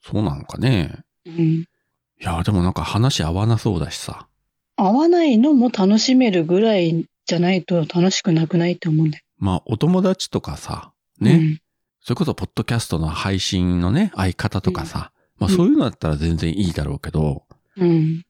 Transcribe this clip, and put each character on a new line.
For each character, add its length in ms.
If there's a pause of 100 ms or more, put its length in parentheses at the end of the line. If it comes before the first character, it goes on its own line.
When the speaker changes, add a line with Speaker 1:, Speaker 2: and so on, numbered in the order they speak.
Speaker 1:
そ 140
う 40
な 140
の 80
か 140
ね。 460 (220)
Speaker 2:
う 40
ん。 120
Speaker 1:
い 240 (540)
や、 220
で 80
も 120
な 80
ん 20
か 100
話 400
合 100
わ 140
な 120
そ 180
う 40
だ 100
し 80
さ。 280 (500)
Speaker 2:
合 160
わ 160
な 160
い 140
の 160
も 160
楽 280
し 160
め 160
る 140
ぐ 160
ら 180
い 280 (200)
じ 80
ゃ 40
な 160
い 80
と 180
楽 300
し 120
く 100
な 140
く 120
な 100
い 40
っ 60
て 100
思 160
う 20
ん 40
だ 80
よ。 60 (140)
Speaker 1:
ま 180
あ、 100
お 100
友 260
達 280
と 100
か 160
さ、 360 (280)
ね。 140
Speaker 2:
う 20
ん。 220 (420)
Speaker 1:
そ 100
れ 60
こ 80
そ 100
ポ 100
ッ 80
ド 120
キ 100
ャ 60
ス 80
ト 100
の 80
配 320
信 420
の 120
ね、 240
相 180
方 260
と 120
か 140
さ、 260 (280)
Speaker 2:
う 40
ん。 20
Speaker 1:
ま 60
あ、 40
そ 80
う 40
い 20
う 60
の 80
だ 60
っ 60
た 120
ら 80
全 200
然 140
い 200
い 20
だ 120
ろ 100
う 40
け 140
ど、 320 (320)
Speaker 2:
う 80
ん。 440